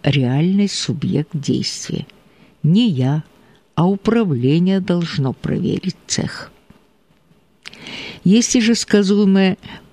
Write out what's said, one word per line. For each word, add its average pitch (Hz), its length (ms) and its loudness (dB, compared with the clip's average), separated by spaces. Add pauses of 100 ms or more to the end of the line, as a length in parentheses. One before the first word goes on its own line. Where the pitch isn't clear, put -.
реальный 147 640 2
субъект - 680 -4
действия. - 720 -6 (540)
Не 208 280 4
я, 135 340 0 (500)
а 165 140 0
управление 190 960 2
должно 170 500 -2
проверить - 640 -4 (100)
цех. - 460 -8 (1700)
Если 233 340 4
же 226 160 2
сказуемое 196 840 2 (360)